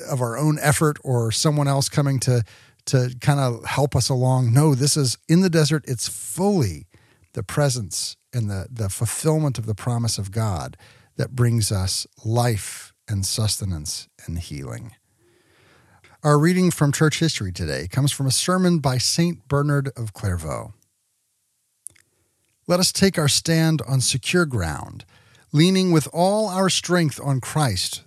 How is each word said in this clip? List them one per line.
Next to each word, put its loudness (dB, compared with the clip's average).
of -2
our -2
own 2
effort 2
or 0
someone 2
else 2
coming 0
to, 2
to 0
kinda 2
help 0
us 2
along. 2
No, 6
this 2
is 0
in 6
the 4
desert. 2
It's -6
fully -2
the -8
presence -2
and -4
the, -8
the -4
fulfillment -2
of -6
the -4
promise -2
of -8
God -4
that -6
brings 2
us -2
life -2
and -2
sustenance -4
and -8
healing. -12
Our 6
reading 4
from 2
church 2
history -2
today -4
comes 0
from -4
a 0
sermon 2
by 0
Saint -2
Bernard 0
of -8
Clairvaux. -6
"Let 2
us 0
take 2
our 2
stand 2
on 0
secure 0
ground, -6
leaning 4
with 4
all 2
our 0
strength 0
on 0
Christ, -2